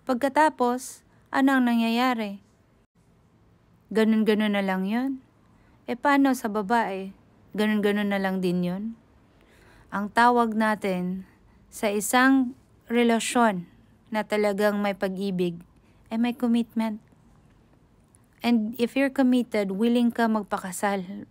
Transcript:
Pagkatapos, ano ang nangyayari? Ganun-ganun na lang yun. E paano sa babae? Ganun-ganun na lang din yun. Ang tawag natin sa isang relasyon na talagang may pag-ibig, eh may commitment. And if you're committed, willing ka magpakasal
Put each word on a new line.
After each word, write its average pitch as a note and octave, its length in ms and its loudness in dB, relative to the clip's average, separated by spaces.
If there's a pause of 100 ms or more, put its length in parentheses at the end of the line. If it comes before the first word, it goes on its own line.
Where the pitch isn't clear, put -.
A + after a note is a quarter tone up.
Pagkatapos, C4 1040 0 (240)
ano C4+ 260 2
ang C4 140 2
nangyayari? A3+ 720 -2 (1500)
Ganun-ganun G#3+ 640 2
na G3 80 -2
lang F#3+ 180 -2
yun. B3+ 400 -4 (600)
E B3 80 -6
paano C#4 400 2
sa B3 160 -4
babae? G3 640 -2 (400)
Ganun-ganun G#3 560 0
na G3+ 80 -2
lang F#3+ 240 -2
din F3+ 240 -2
yun. F#3 180 -6 (1080)
Ang G3+ 160 -4
tawag A#3 480 4
natin F#3+ 720 -2 (400)
sa - 180 -4
isang B3+ 720 2 (340)
relasyon A3+ 760 2 (400)
na G#3+ 180 -2
talagang G#3 560 0
may G3+ 140 -2
pag-ibig, F#3 640 -4 (500)
eh A3+ 80 -4
may A#3+ 160 0
commitment. A#3 640 -2 (1400)
And A#3 380 0
if A#3+ 180 -2
you're C#4 140 0
committed, B3 580 0
willing A#3+ 380 2
ka A#3 180 0
magpakasal G3+ 1040 -4